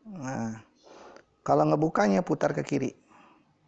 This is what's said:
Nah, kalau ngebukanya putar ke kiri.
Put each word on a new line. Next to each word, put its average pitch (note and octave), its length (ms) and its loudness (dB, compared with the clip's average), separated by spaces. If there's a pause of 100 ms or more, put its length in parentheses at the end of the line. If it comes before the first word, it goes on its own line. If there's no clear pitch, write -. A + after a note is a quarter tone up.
Nah, B2+ 480 -8 (880)
kalau D3+ 240 4
ngebukanya F3+ 560 2
putar D3+ 260 0
ke D3 140 -4
kiri. C3 260 -4 (760)